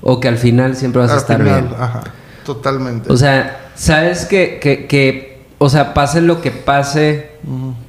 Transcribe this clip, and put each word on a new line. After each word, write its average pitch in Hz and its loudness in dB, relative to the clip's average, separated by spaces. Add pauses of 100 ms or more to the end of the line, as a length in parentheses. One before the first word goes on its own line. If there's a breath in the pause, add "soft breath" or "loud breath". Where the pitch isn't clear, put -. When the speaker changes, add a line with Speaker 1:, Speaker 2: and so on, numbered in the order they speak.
Speaker 1:
O 127 2
que 131 0
al 117 0
final 123 2
siempre 127 0
vas 120 2
a 147 2
Speaker 2:
Al 139 2
Speaker 1:
estar 117 0
Speaker 2:
final, 135 2
Speaker 1:
bien. 120 -6
Speaker 2:
ajá, 117 -6 (420 loud breath)
totalmente. 127 -4
Speaker 1:
O 131 4
sea, 135 0
sabes 170 0
que, 185 0
que, - 0
que, 135 -2 (140)
o 143 4
sea, 143 2
pase 151 0
lo 170 4
que 131 -4
pase, 143 -2 (140)
Speaker 2:
Ujú. 131 -8 (140)